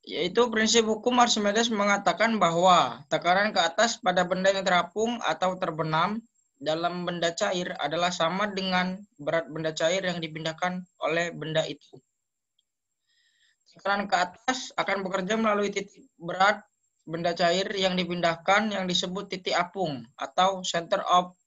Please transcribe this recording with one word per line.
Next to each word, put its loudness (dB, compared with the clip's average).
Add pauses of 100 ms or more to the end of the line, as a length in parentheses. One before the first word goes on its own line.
Yaitu, 0
prinsip 2
hukum 0
Archimedes 2
mengatakan 2
bahwa 4
tekanan 2
ke 0
atas 0
pada 2
benda 0
yang 0
terapung 0
atau -2
terbenam -2 (360)
dalam -4
benda -2
cair -4
adalah -2
sama -2
dengan -2 (240)
berat -2
benda -4
cair 0
yang -4
dipindahkan -6 (220)
oleh 0
benda -2
itu. -14 (1800)
Tekanan -2
ke 0
atas -2
akan -2
bekerja -2
melalui 2
titik -8
berat 0 (400)
benda -4
cair 2
yang 2
dipindahkan, 0
yang -4
disebut -2
titik -4
apung -2
atau 0
center -2
of 2 (100)